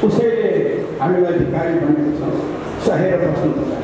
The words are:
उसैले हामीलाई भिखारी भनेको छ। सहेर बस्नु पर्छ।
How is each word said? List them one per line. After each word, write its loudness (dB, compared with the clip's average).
उसैले 2
हामीलाई 2
भिखारी 0
भनेको 2
छ। -4
सहेर 2
बस्नु 0
पर्छ। -2